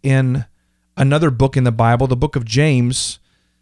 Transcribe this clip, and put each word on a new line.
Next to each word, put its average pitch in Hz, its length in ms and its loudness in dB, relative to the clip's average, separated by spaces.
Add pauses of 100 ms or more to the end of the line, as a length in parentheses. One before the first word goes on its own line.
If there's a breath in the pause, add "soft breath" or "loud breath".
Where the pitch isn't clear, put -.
in 135 420 0 (500)
another 147 360 2
book 131 260 0
in 131 60 2
the 123 80 2
Bible, 117 340 0
the 127 100 0
book 139 200 -2
of 120 100 -6
James, 127 720 0 (440)